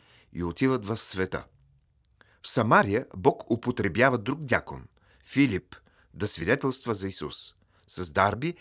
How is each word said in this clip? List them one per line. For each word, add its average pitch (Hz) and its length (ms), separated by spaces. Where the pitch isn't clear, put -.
и 87 100
отиват 123 420
в 107 120
света. - 480
В - 80
Самария 120 560
Бог - 340
употребява 117 680
друг 127 240
дякон – 92 420
Филип, 131 500
да 101 140
свидетелства 120 680
за 98 140
Исус. - 460
С 87 240
дарби, 107 500